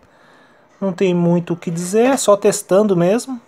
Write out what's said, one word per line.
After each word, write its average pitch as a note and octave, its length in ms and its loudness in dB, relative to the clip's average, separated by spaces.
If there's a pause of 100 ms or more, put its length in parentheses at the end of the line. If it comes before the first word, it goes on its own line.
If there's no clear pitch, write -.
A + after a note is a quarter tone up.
(800)
Não G3 100 -2
tem F3+ 220 0
muito F3 400 0
o - 20 -8
que E3+ 140 -10
dizer, F3+ 380 -2
é C4+ 100 0
só G3+ 180 2
testando G3+ 640 2
mesmo. A#3 500 0